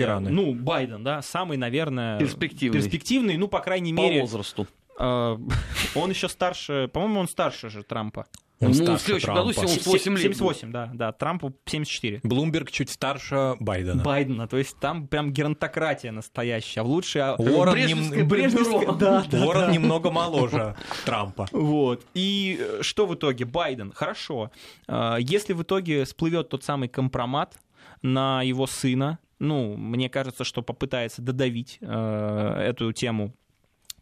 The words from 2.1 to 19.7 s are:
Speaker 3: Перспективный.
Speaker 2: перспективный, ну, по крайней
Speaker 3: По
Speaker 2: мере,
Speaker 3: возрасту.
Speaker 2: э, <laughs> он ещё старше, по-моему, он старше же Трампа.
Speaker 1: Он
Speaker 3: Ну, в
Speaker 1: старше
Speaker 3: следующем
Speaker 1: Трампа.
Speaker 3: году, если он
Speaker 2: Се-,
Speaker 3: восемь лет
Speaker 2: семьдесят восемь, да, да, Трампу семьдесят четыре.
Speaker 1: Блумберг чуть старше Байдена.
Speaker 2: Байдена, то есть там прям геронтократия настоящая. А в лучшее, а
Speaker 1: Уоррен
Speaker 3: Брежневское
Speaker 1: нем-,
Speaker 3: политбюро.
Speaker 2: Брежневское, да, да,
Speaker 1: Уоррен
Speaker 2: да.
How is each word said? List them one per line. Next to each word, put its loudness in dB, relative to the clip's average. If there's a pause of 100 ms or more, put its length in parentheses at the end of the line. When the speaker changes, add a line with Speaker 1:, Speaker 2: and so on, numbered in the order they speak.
Speaker 3:
Перспективный. 0
Speaker 2:
перспективный, 0
ну, 0
по 0
крайней -2
Speaker 3:
По 2
Speaker 2:
мере, 4
Speaker 3:
возрасту. -4 (320)
Speaker 2:
э, 0 (300)
<laughs> -4
он 0
ещё -2
старше, -2
по-моему, 0
он 0
старше -2
же -12
Трампа. -6 (360)
Speaker 1:
Он 6
Speaker 3:
Ну, 8
в 6
Speaker 1:
старше 2
Speaker 3:
следующем 0
Speaker 1:
Трампа. 2
Speaker 3:
году, 2
если 0
он 2 (160)
Speaker 2:
Се-, 0
Speaker 3:
восемь 4
лет 2
Speaker 2:
семьдесят 2
восемь, -2
да, -6
да, -2
Трампу -4 (120)
семьдесят -4
четыре. -4
Speaker 1:
Блумберг 0
чуть -2
старше 0
Байдена. 0
Speaker 2:
Байдена, 0
то -2
есть -2
там -4
прям -2
геронтократия -2
настоящая. -4
А 0
в -2
лучшее, 0
а 0
Speaker 1:
Уоррен 6
Speaker 3:
Брежневское 2
Speaker 1:
нем-, 6
Speaker 3:
политбюро. 6
Speaker 2:
Брежневское, 2
да, 6
да, 4
Speaker 1:
Уоррен 4
Speaker 2:
да. 6